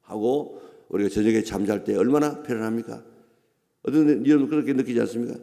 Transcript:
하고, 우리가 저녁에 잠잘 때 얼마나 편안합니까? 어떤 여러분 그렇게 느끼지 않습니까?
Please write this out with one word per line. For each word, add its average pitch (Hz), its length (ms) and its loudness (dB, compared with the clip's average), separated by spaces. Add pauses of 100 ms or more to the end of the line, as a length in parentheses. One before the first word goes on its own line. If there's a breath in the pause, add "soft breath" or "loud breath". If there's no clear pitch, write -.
하고, 120 600 -4 (280 loud breath)
우리가 101 200 0
저녁에 110 340 2
잠잘 101 420 -4
때 - 100 0
얼마나 147 480 2
편안합니까? 113 600 -6 (800)
어떤 139 440 2
여러분 147 220 4
그렇게 139 240 0
느끼지 117 280 0
않습니까? 120 420 -4